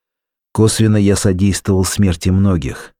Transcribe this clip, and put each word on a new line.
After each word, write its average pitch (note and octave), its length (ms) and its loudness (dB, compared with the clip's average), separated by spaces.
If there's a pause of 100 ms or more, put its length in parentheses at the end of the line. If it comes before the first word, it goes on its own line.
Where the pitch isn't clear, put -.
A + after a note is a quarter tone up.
(520)
Косвенно G#2+ 460 2
я G2 180 2
содействовал F#2+ 720 0
смерти F#2+ 440 -2
многих, F#2 720 -2